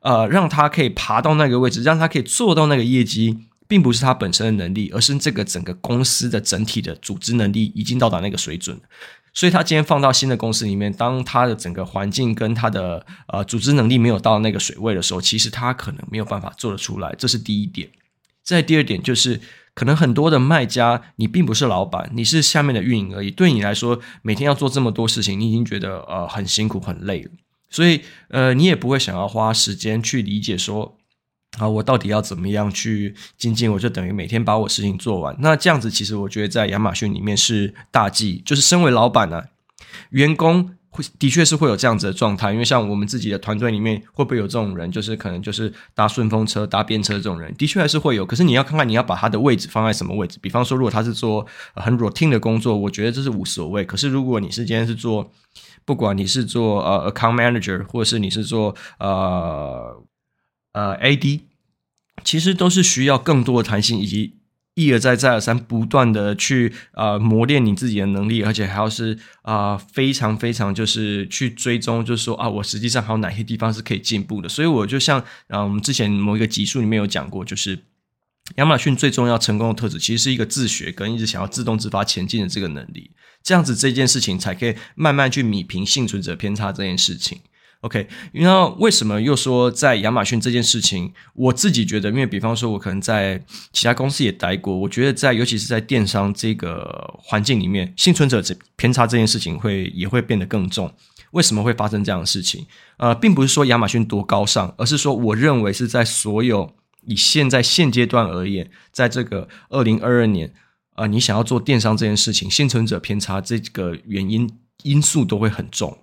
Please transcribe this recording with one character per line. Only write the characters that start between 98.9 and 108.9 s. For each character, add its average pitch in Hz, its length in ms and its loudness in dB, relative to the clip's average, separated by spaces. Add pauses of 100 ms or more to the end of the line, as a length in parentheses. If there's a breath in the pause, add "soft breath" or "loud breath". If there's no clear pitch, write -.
差 120 160 2
这 120 120 2
件 113 80 4
事 110 120 0
情 82 200 -6
会， 98 360 -4
也 92 140 -4
会 120 140 0
变 117 180 0
得 90 60 -4
更 92 220 -2
重。 92 240 -6 (400 soft breath)
为 170 100 0
什 110 120 2
么 104 80 0
会 117 120 2
发 104 120 -2
生 104 160 -2
这 104 80 -2
样 92 80 -2
的 87 80 -6
事 98 160 -2
情？ - 240 -6 (300 soft breath)
呃， 120 180 2
并 185 200 4
不 139 80 4
是 135 60 4
说 143 180 4
亚 120 100 4
马 113 100 2
逊 113 180 2
多 101 200 -2
高 101 220 2
尚， 92 320 0
而 117 80 -2
是 143 100 0
说 139 180 0
我 110 220 0
认 131 240 4
为 101 100 0
是 117 160 -4
在 120 160 0
所 107 400 -2
有， 104 320 0 (300)
以 113 100 -4
现 143 340 2
在 123 140 4
现 143 300 2
阶 120 140 4
段 117 200 2
而 90 220 -4
言， 95 200 -4 (220 soft breath)